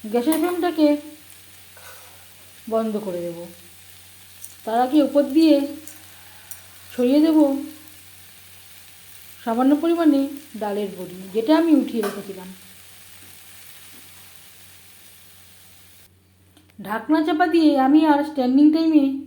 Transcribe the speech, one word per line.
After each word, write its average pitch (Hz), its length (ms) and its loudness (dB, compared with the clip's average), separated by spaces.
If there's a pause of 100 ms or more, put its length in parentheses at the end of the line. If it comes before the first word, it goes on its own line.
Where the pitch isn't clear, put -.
(120)
গ্যাসের 240 300 0
ফ্লেমটাকে 339 460 -2 (1900)
বন্ধ 226 200 -2 (120)
করে 175 200 -8
দেব। 170 120 -10 (1300)
তার 226 200 -2
আগে 277 120 0 (100)
উপর 285 160 2 (140)
দিয়ে 311 180 6 (1400)
ছড়িয়ে 254 320 2
দেব 311 120 2 (2000)
সামান্য 247 280 0 (120)
পরিমাণে 330 380 2 (400)
ডালের 208 360 -6
বড়ি, 180 200 -16 (160)
যেটা 226 180 -2 (100)
আমি 330 100 2 (100)
উঠিয়ে 226 260 -6
রেখেছিলাম। 190 420 -14 (4000)
ঢাকনা 226 400 -2
চাপা 349 200 0
দিয়ে 320 220 4 (160)
আমি 294 140 6 (120)
আর 285 80 4 (100)
স্ট্যান্ডিং 262 360 2 (100)
টাইমে 320 300 2 (220)